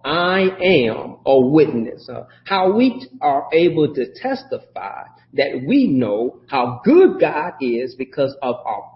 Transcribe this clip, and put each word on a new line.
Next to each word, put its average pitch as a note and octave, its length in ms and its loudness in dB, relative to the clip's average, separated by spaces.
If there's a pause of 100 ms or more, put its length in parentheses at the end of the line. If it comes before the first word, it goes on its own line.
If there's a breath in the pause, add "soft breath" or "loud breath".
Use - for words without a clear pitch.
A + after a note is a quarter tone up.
"I F3+ 460 0 (100)
am C#3 640 0
a C3+ 140 6
witness," B2+ 680 0
uh, A#2+ 160 -14 (200 soft breath)
how F#3+ 300 0
we B3 320 0 (140)
are C#3+ 320 -2
able D#3+ 400 2
to - 220 -6
testify - 880 -10 (300 soft breath)
that C3+ 320 -2
we B3 220 2
know A#2+ 640 -2
how B2 340 -4
good F#3+ 340 6
God D#3 440 -2
is B2 340 -4
because C3+ 460 -4
of B2 240 -4
our G2+ 180 -6 (120)